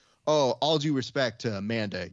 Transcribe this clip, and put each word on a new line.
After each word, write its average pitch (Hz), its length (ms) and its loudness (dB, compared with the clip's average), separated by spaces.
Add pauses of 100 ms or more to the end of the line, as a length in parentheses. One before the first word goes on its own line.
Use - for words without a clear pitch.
(260)
"Oh, 147 340 2
all 156 160 2
due 151 160 0
respect 127 480 -2
to 107 160 -2
Amanda, 98 560 -4